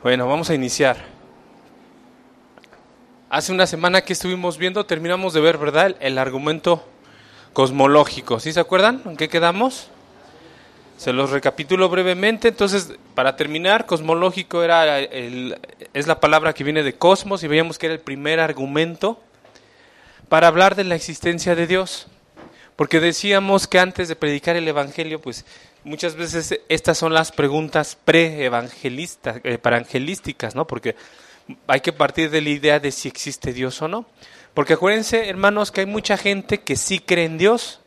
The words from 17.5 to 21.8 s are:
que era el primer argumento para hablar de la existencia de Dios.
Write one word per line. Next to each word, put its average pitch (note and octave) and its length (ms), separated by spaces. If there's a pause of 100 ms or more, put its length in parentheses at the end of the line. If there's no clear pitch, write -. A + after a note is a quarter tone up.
que - 80
era D#3+ 100
el D#3 60
primer D3 400
argumento D#3+ 800 (1120)
para D#3+ 160
hablar F#3 300
de G3 80
la F3+ 100
existencia E3+ 600
de E3 120
Dios. F#3 400 (680)